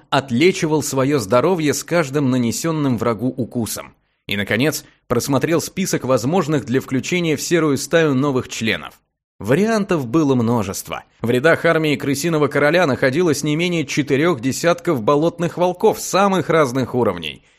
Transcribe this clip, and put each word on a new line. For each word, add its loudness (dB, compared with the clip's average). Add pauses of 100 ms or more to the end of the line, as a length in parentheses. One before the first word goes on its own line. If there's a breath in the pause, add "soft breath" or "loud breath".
(100)
отлечивал 2
своё 0
здоровье 2
с -6
каждым 0
нанесённым 0
врагу -2
укусом. -6 (340)
И, -4
наконец, 0 (240 soft breath)
просмотрел 0
список -4
возможных 0
для 0
включения -2
в -4
серую 0
стаю 2
новых 0
членов. -6 (400)
Вариантов 0
было 2
множество. -2 (180)
В 0
рядах 2
армии 2
Крысиного 0
Короля 2
находилось 0
не 0
менее -2
четырёх 0
десятков -2
болотных 0
волков 2
самых 0
разных 0
уровней. -2 (140)